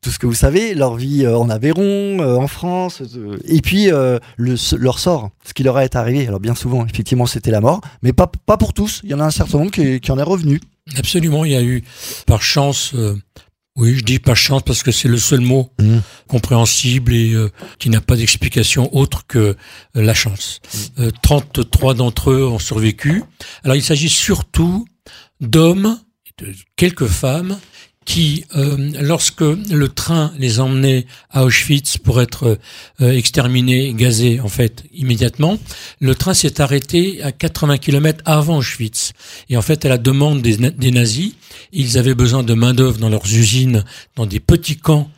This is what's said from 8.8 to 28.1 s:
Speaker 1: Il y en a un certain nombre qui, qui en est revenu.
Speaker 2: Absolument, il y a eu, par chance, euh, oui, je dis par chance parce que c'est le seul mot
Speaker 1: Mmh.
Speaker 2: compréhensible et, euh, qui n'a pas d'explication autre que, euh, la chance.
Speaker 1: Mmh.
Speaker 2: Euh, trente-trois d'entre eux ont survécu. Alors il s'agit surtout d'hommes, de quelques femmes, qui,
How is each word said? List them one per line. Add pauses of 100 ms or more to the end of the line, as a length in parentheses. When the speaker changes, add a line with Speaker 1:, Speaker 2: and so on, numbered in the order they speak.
Speaker 1:
Il
y
en
a
un
certain
nombre
qui,
qui
en
est
revenu. (360)
Speaker 2:
Absolument,
il
y
a
eu, (440)
par
chance,
euh, (580)
oui,
je
dis
par
chance
parce
que
c'est
le
seul
mot (100)
Speaker 1:
Mmh. (300)
Speaker 2:
compréhensible
et,
euh, (300)
qui
n'a
pas
d'explication
autre
que,
euh, (400)
la
chance.
Speaker 1:
Mmh.
Speaker 2:
Euh, (120)
trente-trois
d'entre
eux
ont
survécu. (400)
Alors
il
s'agit
surtout (560)
d'hommes, (400)
de (240)
quelques
femmes, (460)
qui, (100)